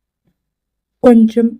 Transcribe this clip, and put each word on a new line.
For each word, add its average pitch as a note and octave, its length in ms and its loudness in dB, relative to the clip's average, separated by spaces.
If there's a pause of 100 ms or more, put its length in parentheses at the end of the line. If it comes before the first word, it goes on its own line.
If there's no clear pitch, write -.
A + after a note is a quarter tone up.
(1080)
కొంచెం A3+ 400 0 (120)